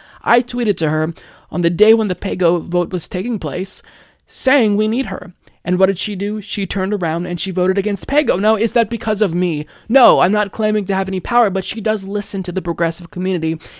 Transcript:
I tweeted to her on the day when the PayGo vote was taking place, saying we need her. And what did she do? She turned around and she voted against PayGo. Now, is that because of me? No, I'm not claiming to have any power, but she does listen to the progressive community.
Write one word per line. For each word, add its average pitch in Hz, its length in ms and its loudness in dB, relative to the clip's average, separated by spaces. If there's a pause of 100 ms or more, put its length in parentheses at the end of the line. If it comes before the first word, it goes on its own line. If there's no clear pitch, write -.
(240)
I 240 180 4
tweeted 233 360 -2
to 156 120 0
her 156 240 -2 (380)
on 175 100 -2
the 170 80 4
day 208 240 6
when 220 140 2
the 185 80 -2
PayGo 180 480 0
vote 170 280 -2
was 180 160 -4
taking 214 300 -4
place, 156 460 -6 (420)
saying 240 500 2
we 214 120 2
need 240 180 -2
her. - 280 -10 (300)
And 175 140 0
what 185 80 4
did 190 140 2
she 214 160 -6
do? 208 260 -4
She 196 240 -6
turned 196 280 -2
around 170 340 -2
and 175 120 -4
she 190 120 -6
voted 185 260 2
against 202 300 -2
PayGo. 254 320 0
Now, 214 160 2
is 214 180 0
that 233 160 2
because 214 320 -2
of 175 140 0
me? 170 320 -2 (200)
No, 214 340 6
I'm 185 100 4
not 208 200 0
claiming 214 340 -2
to 190 100 -2
have 190 120 -2
any 190 120 -4
power, 233 320 2
but 185 120 -2
she - 160 -8
does 202 280 -2
listen 202 340 -2
to 175 100 -4
the 175 100 -4
progressive 165 500 -4
community. 170 480 -2 (200)